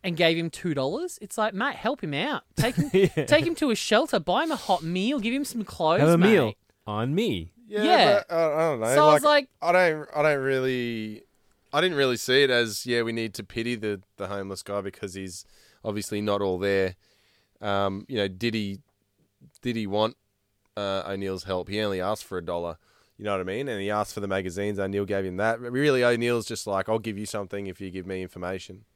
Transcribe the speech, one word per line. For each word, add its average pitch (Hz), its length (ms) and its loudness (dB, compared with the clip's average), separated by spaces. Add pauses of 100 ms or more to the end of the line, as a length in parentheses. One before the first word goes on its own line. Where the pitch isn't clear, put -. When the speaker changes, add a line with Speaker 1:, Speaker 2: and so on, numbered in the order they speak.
Speaker 1:
and 175 120 -2
gave 165 220 4
him 165 120 -2
two 165 240 -4
dollars. 165 480 -4
It's - 160 -12
like, 220 160 0
mate, 233 220 -2
help 262 260 -4
him 156 120 -6
out. 190 300 -4 (120)
Take 233 200 0
him, 269 140 0
Speaker 2:
<laughs> - 40 -8
Yeah. 180 320 4
Speaker 1:
take 302 200 4
him 339 100 -2
to 285 160 0
a 214 40 2
shelter. 226 440 2
Buy 185 240 0
him 330 80 -2
a 285 40 -2
hot 180 280 0
meal. 190 360 -2
Give 226 140 -2
him 277 100 -2
some 226 220 -6
clothes, 165 340 2
Speaker 2:
Have 151 100 6
a 170 80 8
Speaker 1:
mate. 190 140 8
Speaker 2:
meal 131 220 6 (340)
on 110 260 -2
me. 135 380 -2 (160)
Speaker 3:
Yeah, 208 160 -2
Speaker 1:
Yeah. 254 300 6 (160)
Speaker 3:
but, 175 40 -4
uh, 165 220 2
I 156 40 0 (100)
don't 131 100 -2
know. 117 160 2
Speaker 1:
So 302 140 8
I 302 60 8
was 147 80 4
Speaker 3:
Like, 294 260 4 (120)
Speaker 1:
like 175 140 2
Speaker 3:
I 180 140 6
don't, 156 260 -4
I 151 60 2
don't 143 200 2
really, 123 840 -2 (500)
I 147 80 2
didn't 180 160 0
really 131 200 4
see 131 260 4
it 135 60 4
as, 117 360 0
yeah, 120 160 0
we 117 100 -2
need 113 220 -4
to 110 100 -10
pity 117 320 -4
the, 104 260 -4 (140)
the 98 120 -8
homeless 98 360 -8
guy 101 160 -6
because 98 340 -10
he's 95 300 -10 (400)
obviously 104 380 -4
not 101 200 0
all 92 160 0
there. 95 380 0 (640)
Um, 98 480 -2
you 135 80 -8
know, 101 140 0
did 107 240 -4
he, 101 260 -6 (800)
did 123 140 -4
he 110 100 -4
want, 104 300 0 (600)
uh, 98 280 -2
O'Neill's 95 380 -6
help? 92 240 -4
He 104 140 -4
only 98 180 -2
asked 101 240 -2
for 92 140 -8
a 87 80 -6
dollar. 85 320 -6 (400)
You 101 80 -12
know 104 80 -2
what 95 80 0
I - 20 -4
mean? 107 240 -4
And 107 140 -6
he 101 100 -2
asked 104 220 -2
for 107 80 -6
the 98 80 -6
magazines. 98 500 -2
O'Neill 98 240 -2
gave 98 220 -2
him 90 120 -6
that. 113 240 0
But 123 120 -10
really, 131 320 2
O'Neill's 120 400 2
just - 200 -10
like, 95 220 -2
"I'll 110 120 0
give 107 180 -6
you 104 80 -8
something 101 420 -6
if 92 140 -12
you 95 100 -8
give 90 160 -8
me 92 140 -6
information." 92 640 -10 (100)